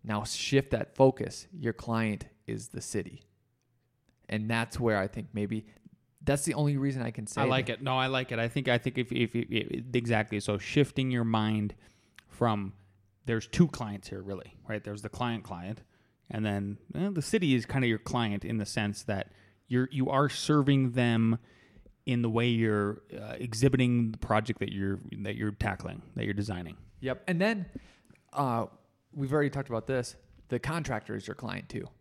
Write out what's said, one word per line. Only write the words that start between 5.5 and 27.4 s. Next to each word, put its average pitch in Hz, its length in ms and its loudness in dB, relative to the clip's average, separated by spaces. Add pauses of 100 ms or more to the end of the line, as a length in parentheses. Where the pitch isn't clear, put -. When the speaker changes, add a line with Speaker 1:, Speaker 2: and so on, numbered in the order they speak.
Speaker 1:
that's 143 220 2
the 160 80 0
only 147 240 2
reason 135 240 0
I 117 100 -2
can 110 140 -8
say - 160 -4
Speaker 2:
I 139 40 4
like 131 200 2
Speaker 1:
that. 117 140 -4
Speaker 2:
it. - 20 -10
No, 131 160 0
I 131 100 2
like 131 240 0
it. 113 80 -2
I 117 80 2
think, 131 200 -2
I 123 100 6
think 123 200 -2
if, 123 140 -2
if, 117 240 2
if, 120 140 0
if, 120 460 -4
exactly. 110 440 2
So 104 180 0
shifting 135 520 2
your 123 140 0
mind 107 500 2 (540)
from, 104 460 0 (520)
there's 113 220 0
two 175 200 4
clients 104 400 -8
here, 98 140 -10
really, 95 340 -10 (120)
right? 107 160 -6
There's 104 180 -8
the 107 80 -8
client 117 340 -4
client, 92 380 -10 (480)
and 107 160 -4
then, 101 320 -2 (160)
eh, 185 180 -2
the 170 100 -2
city 165 340 2
is 113 100 0
kinda 131 220 0
your 113 100 2
client 107 480 -2
in 113 120 -2
the 104 80 -2
sense 104 380 -2
that 98 280 -4 (360)
you're, 127 240 2
you 131 180 0
are 139 200 4
serving 139 640 4
them 113 480 4 (680)
in 123 160 2
the 117 80 2
way 117 180 2
you're, 107 540 2 (180)
uh, 110 200 -10
exhibiting 120 720 4
the 113 80 -10
project 107 400 0
that - 120 -2
you're, 98 280 -2 (240)
that 104 120 -4
you're 107 160 -2
tackling, 98 520 -6 (120)
that 117 100 -2
you're 104 80 -2
designing. 95 440 -4 (220)
Speaker 1:
Yep. 127 280 -6
And 170 140 0